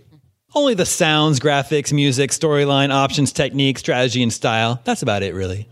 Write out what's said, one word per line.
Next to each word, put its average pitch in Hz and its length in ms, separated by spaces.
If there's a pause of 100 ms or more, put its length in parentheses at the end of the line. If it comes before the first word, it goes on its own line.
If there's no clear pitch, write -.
(540)
only 285 200
the 175 120
sounds, 151 540
graphics, 143 520
music, 139 380
storyline, 143 600
options, 139 400
technique, 135 480
strategy, 127 420
and 113 100
style. 117 520
That's 240 180
about 101 220
it, 87 100
really. 95 380